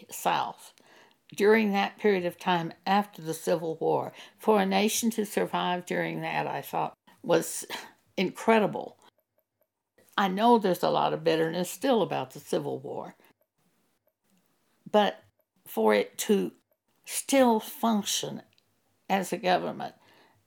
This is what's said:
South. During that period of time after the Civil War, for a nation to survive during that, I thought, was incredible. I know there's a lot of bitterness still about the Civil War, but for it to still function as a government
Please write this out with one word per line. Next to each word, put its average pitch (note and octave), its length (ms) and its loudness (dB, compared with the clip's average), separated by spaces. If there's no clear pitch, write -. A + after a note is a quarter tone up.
South. - 640 -4
During G#3+ 380 4
that G3 260 -2
period F#3+ 260 2
of F3 140 -6
time F3 320 0
after G3 360 0
the D#3+ 120 -6
Civil E3 480 -2
War, D#3 320 0
for G#3+ 220 4
a F#3+ 40 2
nation G#3 460 0
to G#3+ 140 -2
survive F3+ 600 -2
during E3 360 -4
that, D#3 260 -4
I C#3+ 140 -6
thought, - 360 -6
was - 440 0
incredible. G3 840 0
I G3 120 0
know A3+ 280 4
there's F#3+ 240 0
a D#3+ 80 2
lot D3+ 240 0
of D#3 100 -6
bitterness E3 460 0
still B3 320 0
about C#3 300 -4
the - 80 -16
Civil C3 400 -4
War, B2 360 -12
but G#3 340 2
for - 280 2
it - 260 0
to F#3+ 340 0
still B3 540 2
function - 840 -4
as F#3+ 240 -2
a E3+ 60 -2
government E3 560 -2